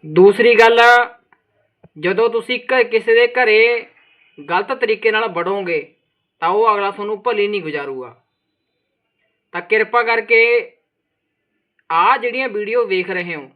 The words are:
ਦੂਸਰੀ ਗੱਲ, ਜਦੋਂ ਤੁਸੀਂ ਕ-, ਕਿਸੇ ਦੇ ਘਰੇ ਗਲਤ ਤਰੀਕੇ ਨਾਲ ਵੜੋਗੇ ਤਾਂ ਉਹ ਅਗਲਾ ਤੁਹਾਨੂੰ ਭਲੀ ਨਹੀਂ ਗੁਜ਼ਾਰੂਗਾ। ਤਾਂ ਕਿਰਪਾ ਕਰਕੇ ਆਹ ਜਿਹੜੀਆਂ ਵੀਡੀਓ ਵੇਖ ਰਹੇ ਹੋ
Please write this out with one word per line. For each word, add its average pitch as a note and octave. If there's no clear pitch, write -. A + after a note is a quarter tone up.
ਦੂਸਰੀ G3+
ਗੱਲ, A#3
ਜਦੋਂ F#3+
ਤੁਸੀਂ A#3
ਕ-, B3+
ਕਿਸੇ A3+
ਦੇ A#3+
ਘਰੇ A#3
ਗਲਤ F3
ਤਰੀਕੇ G#3+
ਨਾਲ A3
ਵੜੋਗੇ F3
ਤਾਂ E3
ਉਹ G#3+
ਅਗਲਾ G3+
ਤੁਹਾਨੂੰ G3+
ਭਲੀ G#3
ਨਹੀਂ G#3
ਗੁਜ਼ਾਰੂਗਾ। C#3
ਤਾਂ F3
ਕਿਰਪਾ G#3+
ਕਰਕੇ A3+
ਆਹ F#3+
ਜਿਹੜੀਆਂ B3
ਵੀਡੀਓ G#3+
ਵੇਖ F#3
ਰਹੇ F3
ਹੋ C3+